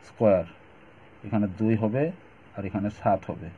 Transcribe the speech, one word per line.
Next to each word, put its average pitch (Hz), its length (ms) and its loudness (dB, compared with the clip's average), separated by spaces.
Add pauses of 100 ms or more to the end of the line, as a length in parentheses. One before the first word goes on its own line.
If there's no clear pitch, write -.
স্কয়ার, 98 380 4 (800)
এখানে 104 200 0 (140)
দুই 110 220 2
হবে 113 220 0 (520)
আর 101 140 -10
এখানে 101 200 -2 (100)
সাত 101 200 2 (100)
হবে 85 280 -10